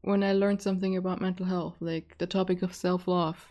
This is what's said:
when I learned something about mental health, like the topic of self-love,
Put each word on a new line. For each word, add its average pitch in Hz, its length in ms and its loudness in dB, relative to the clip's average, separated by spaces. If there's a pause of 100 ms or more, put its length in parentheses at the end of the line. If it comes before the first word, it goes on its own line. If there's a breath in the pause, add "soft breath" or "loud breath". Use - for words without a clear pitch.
when 202 160 2
I 196 100 2
learned 196 300 2
something 190 340 0
about 180 240 -2
mental 185 240 -2
health, 175 360 -2
like 165 380 -6
the 175 100 -4
topic 185 340 0
of 180 100 -2
self-love, 180 800 0